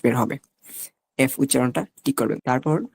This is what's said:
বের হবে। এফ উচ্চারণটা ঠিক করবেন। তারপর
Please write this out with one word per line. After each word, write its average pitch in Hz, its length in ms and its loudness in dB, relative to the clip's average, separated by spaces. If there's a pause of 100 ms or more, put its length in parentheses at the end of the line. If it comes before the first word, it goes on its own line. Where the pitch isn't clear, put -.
বের 120 120 2
হবে। - 220 0 (800)
এফ 135 200 2
উচ্চারণটা 127 440 2 (220)
ঠিক 139 120 0
করবেন। - 280 0
তারপর 131 320 0 (180)